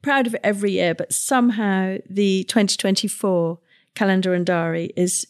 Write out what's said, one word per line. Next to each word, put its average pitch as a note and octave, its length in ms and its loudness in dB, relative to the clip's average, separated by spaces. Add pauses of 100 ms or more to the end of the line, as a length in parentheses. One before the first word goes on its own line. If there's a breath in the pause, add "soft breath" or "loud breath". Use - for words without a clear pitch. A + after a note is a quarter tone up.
proud C4+ 260 0
of A3+ 80 -4
it - 80 -6
every G3+ 300 0
year, F3+ 220 0
but - 180 -8
somehow G#3 840 0 (100)
the F#3+ 360 2
twenty G3+ 340 2
twenty-four F#3 800 0 (360 soft breath)
calendar F#3+ 380 2
and F3 140 0
diary E3 500 -2
is F3+ 340 0